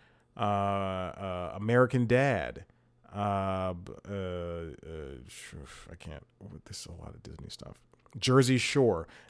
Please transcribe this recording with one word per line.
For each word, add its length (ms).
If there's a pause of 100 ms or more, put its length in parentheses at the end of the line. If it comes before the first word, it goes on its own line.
(360)
uh, 40
uh, 1120
American 520
Dad, 580 (500)
uh, 600
b-, 180 (180)
uh, 20
uh, 1040 (140)
sh-, 260 (360)
I 40
can't, 320 (380)
this 160
is 60
a 140
lot 140
of 80
Disney 260
stuff. 280 (420)
Jersey 400
Shore, 480 (240)